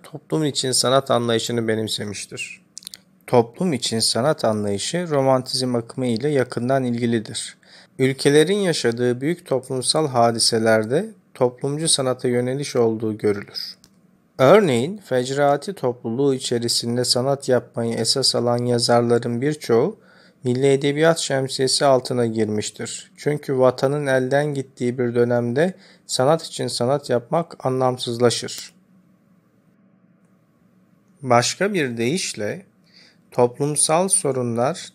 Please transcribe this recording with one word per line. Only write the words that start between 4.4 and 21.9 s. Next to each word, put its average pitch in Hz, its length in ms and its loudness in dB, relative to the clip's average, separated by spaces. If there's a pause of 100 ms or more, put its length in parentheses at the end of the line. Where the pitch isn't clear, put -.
anlayışı 107 640 -2
romantizm 131 680 0
akımı 120 320 -4
ile 120 220 -2
yakından 131 540 0
ilgilidir. 117 720 -4 (420)
Ülkelerin 143 580 2
yaşadığı 123 640 -2
büyük 170 240 -6
toplumsal 135 600 -2
hadiselerde 117 1000 2 (240)
toplumcu 139 540 -2
sanata 131 400 0
yöneliş 127 480 -2
olduğu 110 420 0
görülür. - 600 -4 (600)
Örneğin, 151 600 4
fecraati 139 760 -2
topluluğu 123 600 -2
içerisinde 120 720 -2
sanat 131 440 2
yapmayı 117 440 0
esas 117 420 0
alan 120 300 0
yazarların 120 760 2
birçoğu 147 560 0 (460)
milli 127 240 0
edebiyat 143 520 2
şemsiyesi 135 640 -2
altına 127 400 2